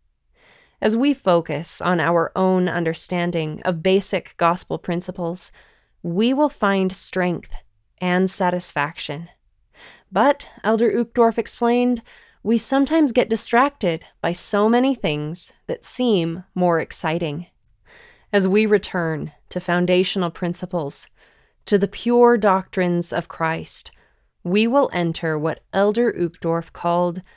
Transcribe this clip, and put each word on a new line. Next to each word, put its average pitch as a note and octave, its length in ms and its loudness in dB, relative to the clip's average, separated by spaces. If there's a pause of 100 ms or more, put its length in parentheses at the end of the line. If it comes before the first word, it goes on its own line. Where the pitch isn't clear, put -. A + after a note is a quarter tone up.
(800)
As A3 160 2
we C#4 160 2
focus E3 640 0
on F3 200 0
our E3 360 2
own F#3 320 2
understanding E3+ 960 -4
of E3 200 -4
basic F#3+ 540 0
gospel E3+ 420 -2
principles, F3 720 -6 (500)
we G3 320 0
will C#4+ 160 2
find G3 420 0
strength - 640 -4 (460)
and F#3 320 2
satisfaction. E3 960 -4 (840)
But, A3 360 2 (160)
Elder A3 260 2
Uchtdorf A#3 480 2
explained, A#3+ 640 0 (400)
we A#3 160 0
sometimes C#4 540 2
get - 180 2
distracted A3 760 0 (160)
by E3+ 100 0
so G#3 380 0
many B3 260 2
things D3+ 560 -4 (160)
that - 160 -8
seem F3+ 600 0 (100)
more F3 240 2
exciting. D#3+ 680 -4 (840)
As G3 160 4
we G#3 180 4
return E3 680 0 (160)
to F3+ 100 -6
foundational F3+ 720 0
principles, F3 760 -6 (560)
to G#3 120 2
the F#3+ 120 0
pure A#3+ 480 4
doctrines F#3 760 0
of - 160 -4
Christ, D#3+ 640 -6 (540)
we G3+ 200 2
will C4+ 280 2
enter E3 440 -2
what D#3 220 -4 (140)
Elder G#3 400 2
Uchtdorf E3 580 -4
called F3 500 -2 (160)